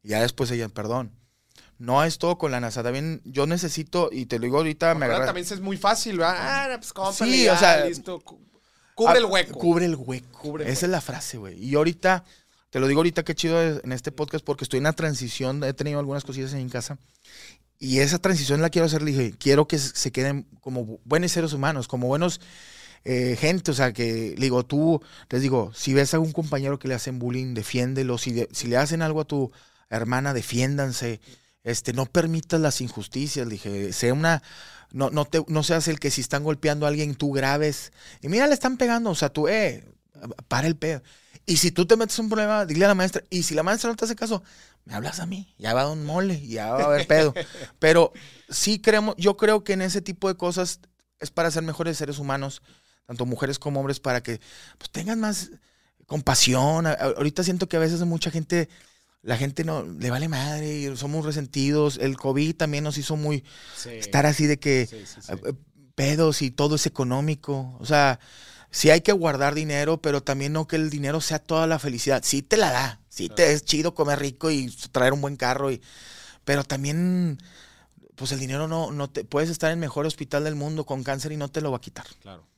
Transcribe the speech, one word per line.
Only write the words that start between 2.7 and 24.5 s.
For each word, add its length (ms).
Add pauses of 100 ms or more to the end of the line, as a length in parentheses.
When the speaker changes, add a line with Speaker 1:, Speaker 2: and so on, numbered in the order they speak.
Speaker 1:
sea, 140
también 400
yo 220
necesito, 680
y 140
te 120
lo 60
digo 140
ahorita, 360
me 120
Speaker 2:
Ahora 100
Speaker 1:
agarra- 100
Speaker 2:
también 240
es 100
muy 160
fácil, 420
¿verdad? 200
Ah, 400
pues, 140
cómprale, 400
Speaker 1:
Sí, 120
Speaker 2:
ya, 100
Speaker 1:
o 40
sea, 260
Speaker 2:
listo. 360
Cu-, 200 (540)
cubre 200
Speaker 1:
ah, 40
Speaker 2:
el 60
hueco. 340
Speaker 1:
cubre 260
el 120
hueco. 420
Speaker 2:
Cubre 260
el 60
Speaker 1:
Esa 120
Speaker 2:
hueco. 40
Speaker 1:
es 60
la 80
frase, 360
güey. 260
Y 120
ahorita, 500 (460)
te 80
lo 80
digo 140
ahorita, 240
qué 100
chido 260
es 220
en 80
este 220
podcast, 320
porque 200
estoy 140
en 60
una 80
transición, 720
he 100
tenido 240
algunas 240
cosillas 320
ahí 80
en 80
casa. 260 (840)
Y 180
esa 220
transición 420
la 80
quiero 160
hacer, 160
le 80
dije, 260
quiero 300
que 120
se, 180
se 160
queden 340 (140)
como 260
bu-, 180
buenos 280
seres 220
humanos, 340
como 180
buenos, 340 (640)
eh, 340
gente, 340
o 20
sea, 180
que, 460
le 60
digo, 200